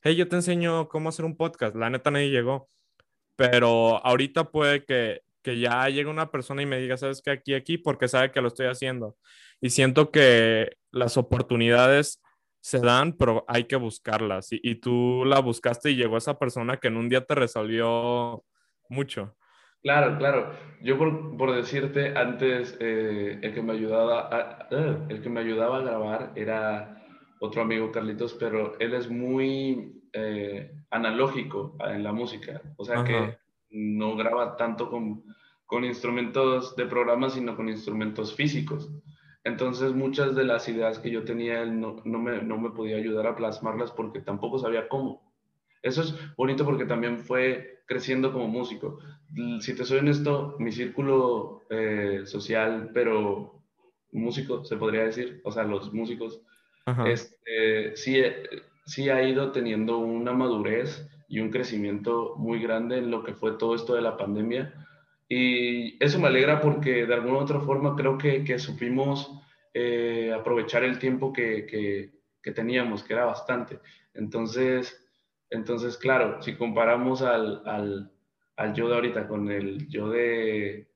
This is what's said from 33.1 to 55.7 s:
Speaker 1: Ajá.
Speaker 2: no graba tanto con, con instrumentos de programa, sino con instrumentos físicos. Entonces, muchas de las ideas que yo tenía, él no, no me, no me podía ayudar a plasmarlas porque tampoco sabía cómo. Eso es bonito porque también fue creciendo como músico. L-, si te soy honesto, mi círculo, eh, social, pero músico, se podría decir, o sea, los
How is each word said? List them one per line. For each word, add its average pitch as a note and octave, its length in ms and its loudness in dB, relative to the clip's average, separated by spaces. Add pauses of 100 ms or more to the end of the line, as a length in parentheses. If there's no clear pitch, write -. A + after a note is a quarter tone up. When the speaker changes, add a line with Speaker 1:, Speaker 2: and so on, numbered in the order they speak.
Speaker 1:
Ajá. A2 220 -2 (320)
Speaker 2:
no G#2+ 460 -2
graba A#2 400 0
tanto A#2 320 -2
con, A2 360 -6 (420)
con A#2+ 180 -2
instrumentos B2 920 0
de B2 100 -2
programa, A#2+ 420 2
sino B2 280 -4
con A2+ 120 -4
instrumentos G#2+ 680 -4
físicos. D3+ 520 -2 (540)
Entonces, B2 520 -2
muchas C3+ 420 0
de C3 80 4
las A#2+ 240 0
ideas A2+ 320 -2
que A#2+ 100 -6
yo A2+ 140 -4
tenía, A#2 380 -4
él A2+ 180 -4
no, A2+ 240 -6
no A2+ 160 -4
me, A#2 220 -2
no A2 160 -4
me A2+ 120 -4
podía A2 280 -6
ayudar G#2+ 280 -2
a A#2 80 -2
plasmarlas A2+ 560 -4
porque G#2+ 300 -8
tampoco G#2+ 400 -4
sabía A2+ 280 -2
cómo. - 440 -6 (500)
Eso C#3 200 -2
es - 120 -2 (220)
bonito C3+ 280 2
porque B2+ 200 0
también A#2 340 -2
fue B2+ 680 -2
creciendo C3 440 0
como B2 140 -2
músico. A2+ 520 -6 (360)
L-, A#2 260 -6
si B2+ 140 -6
te B2 100 -4
soy C3+ 140 2
honesto, C#3+ 600 2
mi A2+ 100 -2
círculo, B2 1000 0
eh, G#2 540 0
social, A2 720 -2
pero G#2+ 720 0 (480)
músico, A#2+ 520 -4
se A2+ 120 -6
podría A2 280 0
decir, B2 400 -4
o G#2+ 60 -6
sea, A2 140 -2
los G#2 280 -4